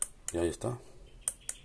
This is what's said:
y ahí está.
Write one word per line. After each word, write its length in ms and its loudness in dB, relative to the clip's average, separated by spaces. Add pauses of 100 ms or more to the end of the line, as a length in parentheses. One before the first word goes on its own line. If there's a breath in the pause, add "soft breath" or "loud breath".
(320 loud breath)
y 60 2
ahí 100 6
está. 320 0 (840 loud breath)